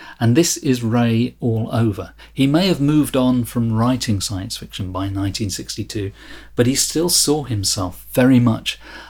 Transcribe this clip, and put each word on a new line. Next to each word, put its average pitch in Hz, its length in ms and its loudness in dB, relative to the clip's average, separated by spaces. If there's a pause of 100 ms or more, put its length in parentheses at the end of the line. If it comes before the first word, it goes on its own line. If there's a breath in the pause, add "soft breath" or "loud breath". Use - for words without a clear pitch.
(200 loud breath)
And 117 160 4
this 170 220 2
is 127 260 0
Ray 117 560 0
all 113 340 -2
over. 107 400 -2 (200 loud breath)
He 135 140 2
may 165 200 2
have 170 140 0
moved 143 340 2
on 127 300 2
from 117 280 -2
writing 117 480 0
science 98 360 -6
fiction 98 340 -10
by 95 180 -4
nineteen 98 400 -4
sixty-two, 101 600 -8 (440 loud breath)
but 120 120 4
he 135 80 2
still 165 340 0
saw 147 340 2
himself 101 680 -4
very 127 280 6
much - 400 0 (300 loud breath)